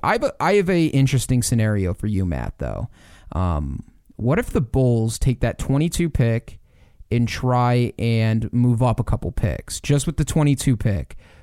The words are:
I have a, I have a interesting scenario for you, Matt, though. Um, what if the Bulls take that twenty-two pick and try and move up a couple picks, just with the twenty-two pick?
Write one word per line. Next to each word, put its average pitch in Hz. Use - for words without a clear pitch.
I 175
have 240
a, 277
I 170
have 190
a 170
interesting 131
scenario 107
for -
you, 95
Matt, 69
though. 57
Um, 76
what 131
if 247
the 220
Bulls 117
take 123
that 117
twenty-two 160
pick 117
and 117
try 123
and 113
move 123
up 123
a 120
couple -
picks, -
just 139
with 165
the 151
twenty-two 143
pick? 73